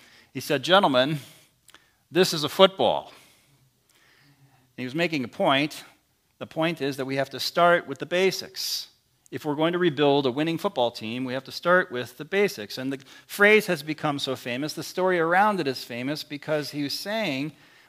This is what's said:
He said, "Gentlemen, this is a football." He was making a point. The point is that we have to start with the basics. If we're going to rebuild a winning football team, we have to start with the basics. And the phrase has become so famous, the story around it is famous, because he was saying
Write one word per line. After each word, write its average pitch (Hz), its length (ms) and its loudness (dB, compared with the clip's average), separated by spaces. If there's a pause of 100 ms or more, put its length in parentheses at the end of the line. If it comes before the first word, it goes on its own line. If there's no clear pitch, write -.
(340)
He 135 60 -10
said, 139 240 -2
"Gentlemen, 151 560 4 (880)
this 180 240 2
is 151 120 -4
a 139 40 -2
football." 123 600 0 (1700)
He 123 80 -8
was 127 100 -8
making 160 300 0
a - 20 -6
point. 147 560 2 (540)
The 123 100 -12
point 160 340 -2
is 135 140 -2
that 135 80 -4
we 135 140 -6
have 135 140 -2
to 131 100 -10
start 175 440 4
with 139 120 -10
the 147 80 -10
basics. - 800 -2 (420)
If - 140 -10
we're 147 120 -2
going 156 180 0
to 180 40 0
rebuild 143 480 4
a 127 60 2
winning 156 260 -2
football 131 320 0
team, 117 360 -8
we 123 80 -8
have 131 100 -6
to 123 80 -18
start 175 400 2
with 123 260 -8
the 156 60 -10
basics. 165 540 -2
And 131 160 -4
the 135 60 -8 (280)
phrase 208 400 6
has 160 160 -2
become 151 360 -4
so 135 180 -4
famous, 131 340 -6
the 160 100 -10
story 185 380 0
around 185 400 4
it 151 80 -2
is 131 160 -4
famous, 127 400 -6
because 147 480 -4
he 147 120 -6
was 135 140 -4
saying 165 540 -4 (380)